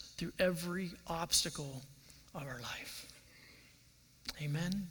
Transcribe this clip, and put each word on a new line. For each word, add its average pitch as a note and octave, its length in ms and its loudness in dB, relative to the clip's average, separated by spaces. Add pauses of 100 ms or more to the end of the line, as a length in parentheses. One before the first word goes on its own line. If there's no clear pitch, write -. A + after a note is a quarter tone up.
(180)
through D#3+ 200 -2
every F3 540 4 (160)
obstacle D#3 760 2 (540)
of D#3+ 60 -4
our B2+ 200 -4
life. - 460 -6 (1300)
Amen. F3 500 2